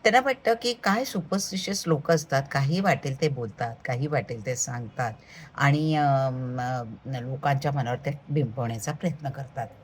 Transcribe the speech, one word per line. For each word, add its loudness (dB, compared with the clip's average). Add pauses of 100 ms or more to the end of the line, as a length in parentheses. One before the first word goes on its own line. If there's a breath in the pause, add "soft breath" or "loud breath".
त्यांना 8
वाटतं 2
की 0
काय 2
सुपरस्टिशियस -2
लोकं 4
असतात, 0
काही 2
वाटेल 0
ते 4
बोलतात, -4 (100)
काही -2
वाटेल -2
ते -2
सांगतात -4 (420 loud breath)
आणि, 4
अं, 2
अं, -6
लोकांच्या 0
मनावर 0
ते -6
बिंबवण्याचा -2
प्रयत्न -4
करतात. -8 (160)